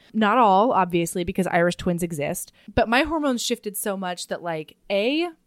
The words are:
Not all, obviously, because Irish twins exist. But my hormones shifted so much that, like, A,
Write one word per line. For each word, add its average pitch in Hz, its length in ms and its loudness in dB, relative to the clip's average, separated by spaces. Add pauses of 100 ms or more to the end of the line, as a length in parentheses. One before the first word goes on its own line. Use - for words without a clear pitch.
(140)
Not 220 240 4
all, 214 340 6
obviously, 175 520 0
because 185 240 -2
Irish 175 260 2
twins 175 300 -2
exist. 165 480 -6 (200)
But 214 160 2
my 247 140 2
hormones 294 400 -2
shifted 214 340 -6
so 202 200 -4
much 180 320 -8
that, 180 120 -8
like, 160 360 -8 (120)
A, 254 380 0 (200)